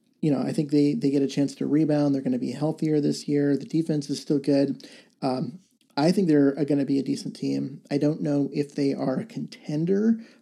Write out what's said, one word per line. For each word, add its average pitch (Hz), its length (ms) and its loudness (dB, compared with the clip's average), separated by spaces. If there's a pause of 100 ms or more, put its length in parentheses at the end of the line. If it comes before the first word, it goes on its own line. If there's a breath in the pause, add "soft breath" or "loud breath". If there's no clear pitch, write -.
(220)
you 156 100 2
know, 127 100 2
I 139 100 -4
think 147 200 -2
they, 143 240 4
they 135 160 0
get 139 100 2
a 139 60 2
chance 139 280 -2
to 135 120 -4
rebound. 147 460 2
They're 135 80 -2
gonna 127 180 -2
be 127 120 -4
healthier 151 480 0
this 147 280 -2
year. 143 280 2
The - 100 -6
defense 156 440 -2
is 135 120 -4
still 147 180 0
good. 139 480 0 (340 loud breath)
Um, 131 380 -4 (360)
I 156 160 4
think 185 160 2
they're, 143 300 4
uh, 160 60 0
gonna 143 220 0
be 139 140 0
a 131 40 -2
decent - 320 -6
team. 139 460 -6 (100)
I 143 60 -2
don't 147 240 0
know 143 320 0
if 143 220 -4
they 139 180 0
are 131 260 -2
a 113 60 -6
contender 190 920 -2 (240 loud breath)